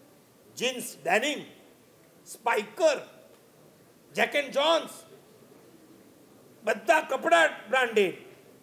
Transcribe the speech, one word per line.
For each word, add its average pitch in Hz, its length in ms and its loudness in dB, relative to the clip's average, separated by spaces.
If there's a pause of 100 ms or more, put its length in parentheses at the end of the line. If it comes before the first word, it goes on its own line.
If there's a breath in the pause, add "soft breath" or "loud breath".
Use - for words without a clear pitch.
(560)
જીન્સ, 247 480 -6
ડેનિમ, 214 400 -2 (800)
સ્પાઇકર, 233 760 0 (1120)
જેક 226 220 -2
એન્ડ 285 180 -2
જોન્સ, 302 380 0 (1700)
બધા 240 360 2
કપડાં 311 720 2
બ્રાન્ડેડ, 226 540 0 (380)